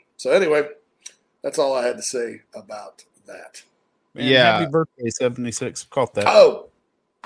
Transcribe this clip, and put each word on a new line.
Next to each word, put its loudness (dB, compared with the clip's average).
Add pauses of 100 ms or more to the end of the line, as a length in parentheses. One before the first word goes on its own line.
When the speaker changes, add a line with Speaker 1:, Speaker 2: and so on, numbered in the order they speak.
(180)
Speaker 1:
So -4
anyway, 2 (760)
that's -4
all 0
I -2
had -4
to -16
say -8 (140)
about -18 (240)
that. -20 (540)
Speaker 2:
Man, -4
Speaker 3:
Yeah. 6
Speaker 2:
happy -2
birthday, -4
seventy-six. -6
Caught -4
that. -2
Speaker 1:
Oh, 6 (560)